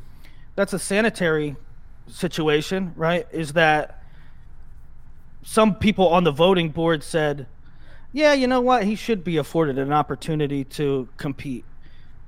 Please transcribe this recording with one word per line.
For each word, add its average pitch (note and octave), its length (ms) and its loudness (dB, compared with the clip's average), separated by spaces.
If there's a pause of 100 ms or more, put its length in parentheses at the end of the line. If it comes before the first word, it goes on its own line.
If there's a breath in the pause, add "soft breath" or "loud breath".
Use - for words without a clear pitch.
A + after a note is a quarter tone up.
(560 soft breath)
that's G3 180 0
a - 60 -2
sanitary E3 760 0 (520)
situation, E3 880 0
right? D#3+ 360 0
Is D3+ 220 -4
that D#3 500 4 (1400 soft breath)
some A3 320 4
people F#3+ 340 4
on F3+ 140 6
the D#3+ 80 4
voting E3 380 4
board E3 340 0
said, D3 440 0 (640 soft breath)
"Yeah, D4 220 4
you C4 140 2
know B3+ 140 4
what? B3 220 4
He G#3 120 2
should G3 280 -2
be E3 140 0
afforded D3 420 2
an C#3 120 0
opportunity D3 760 0
to C#3 520 -2
compete." C3+ 480 -6 (640 soft breath)